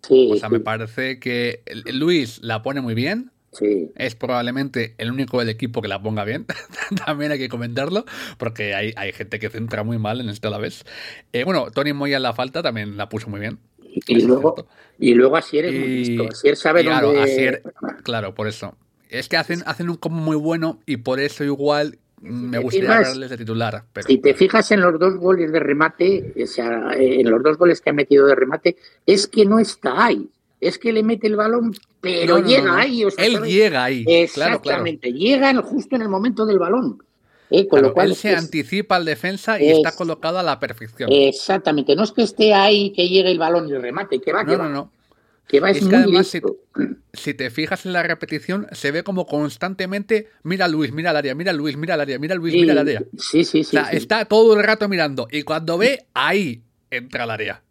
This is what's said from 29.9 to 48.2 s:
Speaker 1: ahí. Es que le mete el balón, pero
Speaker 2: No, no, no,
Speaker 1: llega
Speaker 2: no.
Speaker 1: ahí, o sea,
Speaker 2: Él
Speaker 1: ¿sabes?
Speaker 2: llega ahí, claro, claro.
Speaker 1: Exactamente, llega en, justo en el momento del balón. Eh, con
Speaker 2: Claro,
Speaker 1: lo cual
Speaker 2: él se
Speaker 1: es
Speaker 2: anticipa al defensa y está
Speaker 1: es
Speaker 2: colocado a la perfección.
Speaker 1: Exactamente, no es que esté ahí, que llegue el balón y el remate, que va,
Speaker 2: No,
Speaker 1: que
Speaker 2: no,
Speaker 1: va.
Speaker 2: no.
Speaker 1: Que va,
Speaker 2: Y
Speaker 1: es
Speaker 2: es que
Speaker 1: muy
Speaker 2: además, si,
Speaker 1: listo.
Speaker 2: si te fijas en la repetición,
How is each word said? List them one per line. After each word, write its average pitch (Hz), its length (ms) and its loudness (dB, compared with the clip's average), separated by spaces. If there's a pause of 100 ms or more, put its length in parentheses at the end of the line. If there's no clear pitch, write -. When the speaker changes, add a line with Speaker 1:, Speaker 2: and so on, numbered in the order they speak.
Speaker 1:
ahí. 123 220 -2 (300)
Es 175 200 -2
que 233 140 -2
le 220 120 0
mete 220 240 -2
el 214 80 0
balón, 226 360 0 (280)
pero 170 260 -2
Speaker 2:
No, 170 120 6
no, 175 40 4
no, 190 60 0
Speaker 1:
llega 262 160 4
Speaker 2:
no. 185 120 2
Speaker 1:
ahí, 240 280 0
o 202 60 2
sea, - 160 -2
Speaker 2:
Él 240 80 2
Speaker 1:
¿sabes? 220 180 -2
Speaker 2:
llega 185 320 4
ahí, 127 200 -2
claro, 170 300 4
claro. 165 220 0
Speaker 1:
Exactamente, 143 560 -4
llega 254 380 2
en, 254 120 2
justo - 340 -6
en 233 60 -2
el 214 60 -4
momento 208 380 -2
del 208 120 2
balón. 175 400 -2 (520)
Eh, 196 180 4
con 151 100 6
Speaker 2:
Claro, 135 100 6
Speaker 1:
lo 131 60 0
cual 185 140 4
Speaker 2:
él 180 80 0
se 214 160 0
Speaker 1:
es 180 60 2
Speaker 2:
anticipa 170 580 -2
al 175 80 0
defensa 190 560 -4
y 147 100 6
está 160 200 6
Speaker 1:
es - 60 -18
Speaker 2:
colocado 165 440 -4
a - 20 -2
la 147 160 -2
perfección. 113 540 -6
Speaker 1:
Exactamente, 143 840 2
no 180 80 2
es 208 80 0
que - 120 0
esté 214 320 4
ahí, 202 380 4
que 180 160 0
llegue 185 220 4
el 175 80 0
balón 165 300 0
y 143 40 -6
el 131 100 -4
remate, 135 380 -4
que 151 120 -4
va, 202 100 -2
Speaker 2:
No, 147 80 -4
Speaker 1:
que - 60 4
Speaker 2:
no, 175 80 -2
Speaker 1:
va. 156 60 -4
Speaker 2:
no. 143 220 -8 (540)
Speaker 1:
Que 139 140 4
va, 185 80 2
Speaker 2:
Y 196 40 4
Speaker 1:
es 190 100 4
Speaker 2:
es - 20 2
que 190 100 6
Speaker 1:
muy 254 100 8
Speaker 2:
además, 185 220 4
si, 180 120 -8
Speaker 1:
listo. - 180 -4 (560)
Speaker 2:
si - 220 -8
te 127 160 -6
fijas 156 360 -6
en 185 60 -6
la 175 100 0
repetición, 170 680 -4